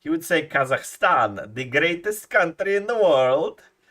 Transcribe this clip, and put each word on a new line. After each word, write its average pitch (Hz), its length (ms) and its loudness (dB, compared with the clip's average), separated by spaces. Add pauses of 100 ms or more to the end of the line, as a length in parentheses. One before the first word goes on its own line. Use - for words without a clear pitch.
He - 80 -14
would 160 160 -2
say, 160 240 0
Kazakhstan, 127 1040 0
the 123 100 -8
greatest 170 640 -2
country 190 460 0
in 202 100 -2
the 233 100 -4
world. 135 680 2 (280)